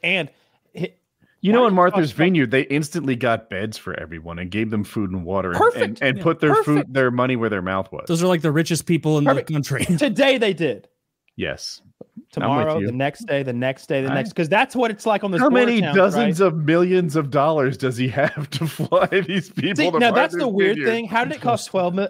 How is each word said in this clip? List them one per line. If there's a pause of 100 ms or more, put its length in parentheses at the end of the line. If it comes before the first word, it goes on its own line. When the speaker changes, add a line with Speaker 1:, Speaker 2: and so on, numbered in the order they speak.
Speaker 1:
And (460)
hi-, (480)
Speaker 2:
You
know,
Speaker 1:
why
Speaker 2:
in
Speaker 1:
don't
you
Speaker 2:
Martha's
Speaker 1:
talk
about
Speaker 2:
Vineyard,
they
instantly
got
beds
for
everyone
and
gave
them
food
and
water
and,
Speaker 1:
Perfect.
Speaker 2:
and,
and
Speaker 3:
Yeah.
Speaker 2:
put
their
food,
Speaker 1:
Perfect.
Speaker 2:
their
money
where
their
mouth
was.
Speaker 3:
Those
are,
like,
the
richest
people
in
Speaker 1:
Perfect.
Speaker 3:
the
country.
<laughs>
Speaker 1:
Today
they
did. (480)
Speaker 2:
Yes. (340)
I'm
with
Speaker 1:
Tomorrow,
Speaker 2:
you.
Speaker 1:
the
next
day,
the
next
day,
the
Speaker 2:
I
Speaker 1:
next,
'cause
that's
what
it's
like
on
this
Speaker 2:
How
Speaker 1:
border
Speaker 2:
many
Speaker 1:
town,
Speaker 2:
dozens
Speaker 1:
right?
Speaker 2:
of
millions
of
dollars
does
he
have
<laughs>
to
fly
these
people
Speaker 1:
See,
Speaker 2:
to
Speaker 1:
now
that's
Speaker 2:
Martha's
Speaker 1:
the
weird
Speaker 2:
Vineyard?
Speaker 1:
thing.
How
did
it
cost
twelve
mil-,